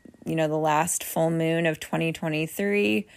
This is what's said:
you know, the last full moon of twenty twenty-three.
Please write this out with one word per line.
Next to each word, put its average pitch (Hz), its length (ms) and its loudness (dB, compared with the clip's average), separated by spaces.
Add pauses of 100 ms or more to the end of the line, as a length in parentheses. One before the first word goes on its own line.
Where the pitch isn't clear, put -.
(260)
you 165 100 -2
know, 160 120 2
the 151 100 0
last 156 460 0
full 165 260 0
moon 165 360 2
of 156 140 0
twenty 165 320 -2
twenty-three. 202 1040 0